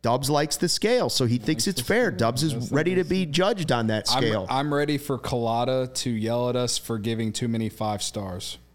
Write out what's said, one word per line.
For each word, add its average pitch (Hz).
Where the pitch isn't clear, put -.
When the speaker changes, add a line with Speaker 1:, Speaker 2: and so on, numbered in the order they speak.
Speaker 1:
Dubs 131
likes 151
the 180
scale, 208
so 131
he 120
thinks 156
Speaker 2:
Likes -
Speaker 1:
it's 185
Speaker 2:
the 120
Speaker 1:
fair. 226
Speaker 2:
scale. 98
Speaker 1:
Dubs 120
is 156
Speaker 2:
Yes, 120
Speaker 1:
ready 160
to 180
Speaker 2:
yes. 170
Speaker 1:
be 185
judged 170
on 117
that 107
Speaker 2:
I'm, 131
Speaker 1:
scale. 107
Speaker 2:
I'm 139
ready 147
for 135
Colada 123
to -
yell 117
at 120
us 123
for -
giving 110
too 120
many 113
five 104
stars. 95